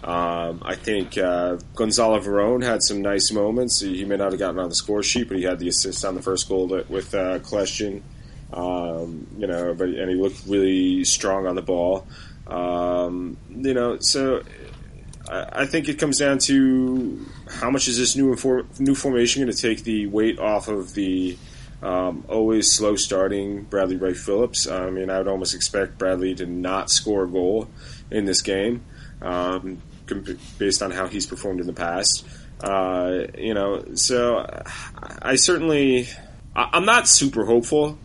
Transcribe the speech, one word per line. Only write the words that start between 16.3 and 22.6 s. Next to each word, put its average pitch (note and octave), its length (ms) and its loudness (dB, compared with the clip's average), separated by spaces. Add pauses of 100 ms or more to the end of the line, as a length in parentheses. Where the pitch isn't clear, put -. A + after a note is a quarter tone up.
to C3 880 4 (240)
how - 200 -2
much C3 200 2
is A#2+ 80 0
this B2 180 2
new C3+ 180 4
infor-, B2+ 460 0
new C#3 160 4
formation B2+ 460 2
gonna B2 100 2
take G#2+ 320 0
the G#2+ 240 0
weight A2 320 2
off G#2 300 0
of G2 240 -4
the, F#2 440 0 (440)
um, F2+ 480 -2
always A2 420 4